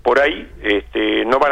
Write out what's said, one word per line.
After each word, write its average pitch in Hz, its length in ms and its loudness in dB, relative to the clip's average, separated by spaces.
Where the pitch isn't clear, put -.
por 123 180 0
ahí, 143 300 -2
este, 107 600 0
no 123 120 2
van 143 140 2